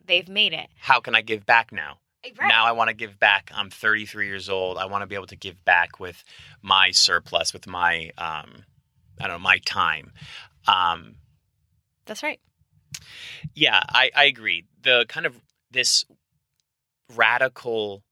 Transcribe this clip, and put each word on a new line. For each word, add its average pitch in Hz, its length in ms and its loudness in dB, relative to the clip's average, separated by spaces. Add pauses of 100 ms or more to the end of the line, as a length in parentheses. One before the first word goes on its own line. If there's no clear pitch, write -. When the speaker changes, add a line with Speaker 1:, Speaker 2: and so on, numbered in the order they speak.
Speaker 1:
they've 180 240 -2
made 196 240 -2
it. 156 240 -10
Speaker 2:
How 127 240 2
can 117 140 -10
I 113 80 4
give 110 240 -6
back 117 260 4
now? 76 260 -12 (240)
Speaker 1:
Eh, 254 160 -18
right. - 100 -2
Speaker 2:
Now 113 180 4
I 117 60 2
wanna 113 220 0
give 107 240 -14
back. 101 360 2
I'm 98 160 -10
thirty-three 107 560 -4
years 98 240 -10
old. 92 260 -4
I 92 80 -6
wanna 98 220 -8
be 95 80 -14
able 95 140 -10
to 98 80 -20
give 90 280 -16
back 87 340 2
with 90 240 -14 (380)
my 95 300 4
surplus, 87 640 0
with - 120 -20
my, 85 520 -2
um, 80 480 -12 (520)
I 98 80 -8
don't 90 100 -6
know, - 20 -12
my 92 200 4
time. 82 540 -2 (540)
Um, 85 500 0 (880)
Speaker 1:
That's 214 160 -14
right. 294 180 -8 (1120)
Speaker 2:
Yeah, 123 340 2
I, 127 260 2
I 143 100 6
agree. 107 400 -2 (160)
The 123 280 4
kind 165 180 -8
of 123 140 -8 (300)
this 123 360 -2 (1080)
radical 113 960 0